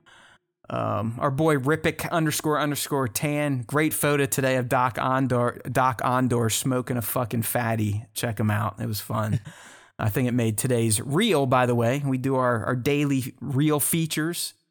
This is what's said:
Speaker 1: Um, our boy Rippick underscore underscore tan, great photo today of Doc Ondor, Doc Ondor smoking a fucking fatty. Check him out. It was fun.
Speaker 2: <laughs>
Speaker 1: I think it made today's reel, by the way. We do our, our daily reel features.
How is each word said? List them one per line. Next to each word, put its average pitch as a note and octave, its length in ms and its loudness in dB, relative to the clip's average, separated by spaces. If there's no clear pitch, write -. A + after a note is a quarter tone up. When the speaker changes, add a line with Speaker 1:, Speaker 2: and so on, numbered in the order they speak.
Speaker 1:
Um, A2+ 480 -2
our D3 140 0
boy D#3 240 2
Rippick D#3 540 -2
underscore D#3 480 0
underscore C#3 500 -2
tan, D3 580 -2
great D3+ 260 0
photo D3 320 2
today C3 320 2
of B2+ 120 0
Doc B2+ 280 2
Ondor, C3 640 0
Doc B2+ 300 2
Ondor B2 500 2
smoking B2+ 460 -2
a A#2+ 60 -2
fucking A#2+ 400 -2
fatty. A2 720 0
Check - 260 -4
him G#2+ 100 2
out. G#2 300 -2
It A#2 60 -4
was A2 140 -4
fun. G#2+ 400 -2
Speaker 2:
<laughs> - 280 -20
Speaker 1:
I A2+ 100 0
think B2+ 200 0
it A#2 40 -2
made A2+ 240 2
today's A#2 460 2
reel, D#3 420 2
by B2+ 220 4
the B2 80 2
way. A#2+ 280 2
We C3+ 140 0
do C3 200 0
our, B2 280 2
our B2+ 120 0
daily C#3 640 0
reel C#3+ 380 2
features. E3 720 -2